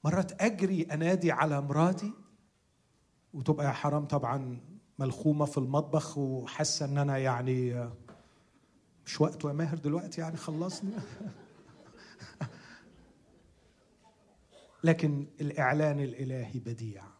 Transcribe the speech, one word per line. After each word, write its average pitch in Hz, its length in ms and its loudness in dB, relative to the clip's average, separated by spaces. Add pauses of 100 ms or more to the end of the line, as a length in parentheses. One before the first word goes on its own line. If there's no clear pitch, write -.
مرات 180 380 0
أجري 190 400 2
أنادي 165 500 2
على 143 280 2
مراتي، 170 520 2 (1200)
وتبقى 147 340 2
يا 135 60 4
حرام 147 320 0
طبعا 127 560 -2 (380)
ملخومة 147 460 2
في 147 140 -2
المطبخ 147 600 0
وحاسة 135 680 -2
إن 139 120 0
أنا 143 200 2
يعني، 127 560 2
آه، 120 180 -4 (1120)
مش - 140 -4
وقته 151 280 2
يا 143 40 -2
ماهر 156 260 -2
دلوقتي 165 420 -4
يعني، 160 160 -6
خلصني. 180 540 -6
<laughs> 220 100 -6 (3750)
لكن 156 420 4 (140)
الإعلان 147 600 2
الإلهي 127 600 -4
بديع 113 440 -8 (160)